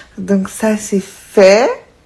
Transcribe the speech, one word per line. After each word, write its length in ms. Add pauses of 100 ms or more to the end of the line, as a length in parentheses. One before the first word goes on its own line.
(200)
Donc, 280
ça, 300
c'est 240
fait. 680 (360)